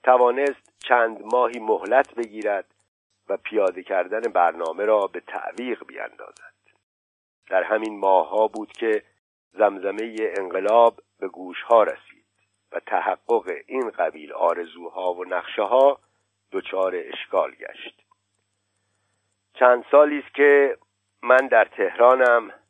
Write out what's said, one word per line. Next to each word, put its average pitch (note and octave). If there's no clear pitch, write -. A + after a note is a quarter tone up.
توانست B2+
چند A2+
ماهی B2
مهلت A2
بگیرد G#2+
و G2
پیاده F#2
کردن F#2+
برنامه E2+
را G#2+
به -
تعویق -
بیاندازد. -
در F#2
همین G#2+
ماه‌ها G2
بود A2
که G#2+
زمزمه G#2
انقلاب G2
به F#2+
گوشها F2+
رسید -
و -
تحقق F#2+
این B2
قبیل D#2
آرزوها E2+
و F2+
نقشه‌ها A2+
دچار F#2+
اشکال D#2+
گشت. -
چند B2
سالی D3
است -
که C#3+
من B2+
در A#2
تهرانم A#2